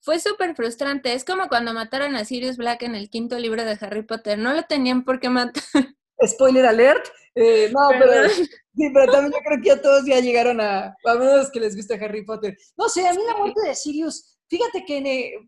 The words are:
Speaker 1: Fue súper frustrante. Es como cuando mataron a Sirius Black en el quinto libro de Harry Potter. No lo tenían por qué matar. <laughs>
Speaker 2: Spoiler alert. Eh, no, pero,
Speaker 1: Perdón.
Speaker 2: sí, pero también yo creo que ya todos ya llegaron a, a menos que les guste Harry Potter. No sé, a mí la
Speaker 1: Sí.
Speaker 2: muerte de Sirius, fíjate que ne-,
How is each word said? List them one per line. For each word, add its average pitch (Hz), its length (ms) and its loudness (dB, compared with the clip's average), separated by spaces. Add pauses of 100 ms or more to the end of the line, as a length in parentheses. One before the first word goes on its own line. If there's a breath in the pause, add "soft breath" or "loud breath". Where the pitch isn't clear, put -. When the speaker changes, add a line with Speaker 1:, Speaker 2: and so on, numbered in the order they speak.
Speaker 1:
Fue 311 180 -2
súper 370 360 -4
frustrante. 269 580 -6
Es 262 120 -8
como 370 240 -4
cuando 233 240 -2
mataron 262 420 -6
a 214 80 -6
Sirius 254 320 -8
Black 240 280 -6
en 240 120 -8
el 208 140 -12
quinto 233 280 -8
libro 226 280 -6
de 214 160 -6
Harry 214 220 -10
Potter. 220 360 -6
No 247 140 -2
lo 330 100 -2
tenían 254 400 -2
por 254 160 -4
qué 254 100 -6
matar. 247 320 -2 (120)
<laughs> 269 240 0 (280)
Speaker 2:
Spoiler 262 400 4
alert. 247 400 4 (300 soft breath)
Eh, 226 380 4
no, 277 160 4
pero, 254 220 6
Speaker 1:
Perdón. 330 200 4
Speaker 2:
sí, 320 600 -4
pero 262 180 6
también 285 220 2
yo 294 120 -4
creo 302 160 -2
que 392 80 -2
ya 277 120 4
todos 277 240 4
ya 269 160 2
llegaron 240 400 0
a, 196 340 -4 (100)
a 233 100 2
menos 269 360 4
que 233 80 -8
les 208 160 -4
guste 214 200 -8
Harry 208 300 -10
Potter. 208 320 -10 (200 soft breath)
No 427 120 -2
sé, 359 180 -2
a 349 60 2
mí 359 120 -2
la 466 80 -4
Speaker 1:
Sí. 415 60 -6
Speaker 2:
muerte 403 280 -2
de 262 80 -4
Sirius, 302 640 -8 (120)
fíjate 453 360 -4
que 285 160 -6
ne-, 262 320 -6 (140)